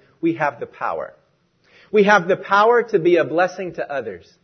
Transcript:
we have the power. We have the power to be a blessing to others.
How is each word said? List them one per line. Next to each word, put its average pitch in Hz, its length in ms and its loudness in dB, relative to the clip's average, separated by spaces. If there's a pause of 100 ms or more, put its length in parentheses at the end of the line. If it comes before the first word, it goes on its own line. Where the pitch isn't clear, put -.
(220)
we 165 140 -2
have 139 240 -6
the 120 60 -10
power. 85 460 -8 (800)
We 208 120 4
have 196 220 4
the 185 120 0
power 220 460 2
to 226 140 -2
be 175 180 2
a 156 80 2
blessing 175 500 -4
to - 180 -10
others. 107 400 -10 (120)